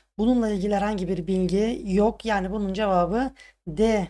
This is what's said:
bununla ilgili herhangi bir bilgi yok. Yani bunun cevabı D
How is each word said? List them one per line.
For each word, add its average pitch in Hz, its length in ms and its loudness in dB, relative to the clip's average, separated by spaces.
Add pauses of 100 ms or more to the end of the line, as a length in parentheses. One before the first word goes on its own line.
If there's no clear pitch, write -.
(180)
bununla 233 300 2
ilgili 202 260 -2
herhangi 196 340 -2
bir 175 180 -4
bilgi 190 580 0
yok. 208 400 0
Yani 196 280 -2
bunun 202 200 -4
cevabı 196 580 0 (360)
D 202 440 0